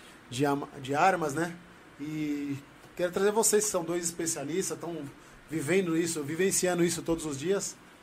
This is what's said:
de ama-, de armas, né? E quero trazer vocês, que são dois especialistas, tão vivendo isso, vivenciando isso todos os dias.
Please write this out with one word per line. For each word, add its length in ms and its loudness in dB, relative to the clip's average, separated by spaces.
de 160 0
ama-, 240 0
de 140 -6
armas, 400 2
né? 220 -2
E 560 -4
quero 160 -2
trazer 200 4
vocês, 340 4
que 60 0
são 120 0
dois 200 -2
especialistas, 760 -2
tão 180 -8
vivendo 480 2
isso, 240 0
vivenciando 600 2
isso 180 2
todos 240 0
os 140 -4
dias. 360 -2